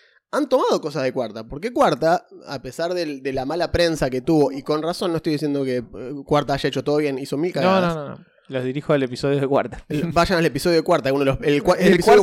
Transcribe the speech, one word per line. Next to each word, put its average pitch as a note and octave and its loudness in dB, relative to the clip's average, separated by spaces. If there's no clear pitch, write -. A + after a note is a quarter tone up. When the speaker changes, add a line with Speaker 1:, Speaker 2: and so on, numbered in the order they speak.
Speaker 1:
han C#4 -2
tomado D#4+ 2
cosas C#3+ -4
de C3 -2
Cuarta. A2+ -6
Porque D3+ -8
Cuarta, F3 2
a C3+ -10
pesar E3 -6
del, D3+ -4
de C3+ -4
la C3 -4
mala D#3+ -2
prensa E3 0
que B2+ -4
tuvo, C#3+ 4
y C#3 -8
con D3+ -2
razón F3 -4
no D#3+ -2
estoy D#3 -2
diciendo C#3+ -2
que, B2+ -2
eh, B2 -4
Cuarta C#3+ 0
haya C#3 -2
hecho A#2+ -4
todo D3 0
bien, D3 0
hizo C#3 -6
mil F3 -2
Speaker 2:
No, C#3+ -2
Speaker 1:
cagadas. F3+ 2
Speaker 2:
no, D3 -10
no, C3 -14
no. - -20
Los C3 -4
dirijo C#3 -2
al C#3+ 2
episodio C#3 -2
de C#3 0
Cuarta. B2+ -2
Speaker 1:
El, D#3 -4
vayan E3+ 2
al E3 2
episodio D3+ 0
de D#3 4
Cuarta, C3+ 0
uno C#3 2
de C#3 0
los, C3 2
el D3 2
cua-, F3+ 4
el F3+ 4
Speaker 2:
El F3+ 8
Speaker 1:
episodio F3 6